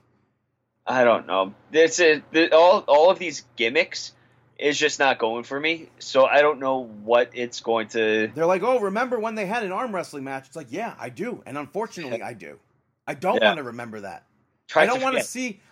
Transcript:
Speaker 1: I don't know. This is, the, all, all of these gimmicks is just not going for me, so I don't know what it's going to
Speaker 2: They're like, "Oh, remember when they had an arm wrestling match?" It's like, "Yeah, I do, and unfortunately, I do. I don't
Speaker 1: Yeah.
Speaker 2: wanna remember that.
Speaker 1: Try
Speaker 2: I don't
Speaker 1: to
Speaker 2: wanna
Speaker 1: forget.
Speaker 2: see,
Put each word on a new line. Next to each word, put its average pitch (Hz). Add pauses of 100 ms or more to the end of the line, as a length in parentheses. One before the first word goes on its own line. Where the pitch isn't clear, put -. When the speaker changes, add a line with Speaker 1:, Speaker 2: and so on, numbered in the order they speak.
(840)
Speaker 1:
I 123
don't 113
know. 95 (160)
This 160
is, 156 (100)
the, 160
all, 180
all 151
of 185
these 170 (120)
gimmicks 131 (460)
is 143
just 147
not 135
going 117
for 135
me, 160 (100)
so 131
I 139
don't 147
know 135 (180)
what 120
it's 120
going 113
to 110
Speaker 2:
They're 160
like, 180
"Oh, 247
remember 226
when 220
they 214
had 226
an 185
arm 220
wrestling 151
match?" 135
It's -
like, 139
"Yeah, 190
I 120
do, 175
and 131
unfortunately, 147
I 117
do. 78 (500)
I 156
don't 165
Speaker 1:
Yeah. 208
Speaker 2:
wanna 170
remember 117
that. 95 (440)
Speaker 1:
Try -
Speaker 2:
I -
don't 247
Speaker 1:
to 262
Speaker 2:
wanna 262
Speaker 1:
forget. 127
Speaker 2:
see, 247 (120)